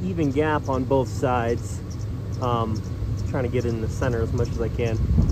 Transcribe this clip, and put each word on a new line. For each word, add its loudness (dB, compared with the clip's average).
even 2
gap 2
on 2
both 4
sides. 0
Um, 0
trying 0
to 0
get 0
in 0
the -2
center 0
as 0
much 0
as -2
I 0
can. 0